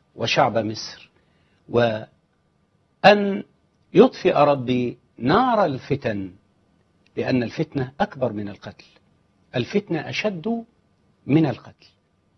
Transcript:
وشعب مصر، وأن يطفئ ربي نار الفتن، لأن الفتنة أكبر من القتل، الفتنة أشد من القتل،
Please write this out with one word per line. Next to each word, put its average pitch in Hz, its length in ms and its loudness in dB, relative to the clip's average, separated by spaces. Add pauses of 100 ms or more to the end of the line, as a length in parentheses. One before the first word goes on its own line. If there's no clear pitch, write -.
(160)
وشعب 117 420 0
مصر، - 520 -8 (580)
وأن - 1700 0 (520)
يطفئ 190 380 6
ربي 127 680 0 (200)
نار 214 460 2
الفتن، 117 680 -4 (840)
لأن 123 260 -2
الفتنة 131 580 -6
أكبر 127 320 -4
من 104 160 -8
القتل، - 360 -18 (720)
الفتنة 151 520 -4
أشد 208 560 -6 (640)
من 151 200 4
القتل، - 400 -10 (520)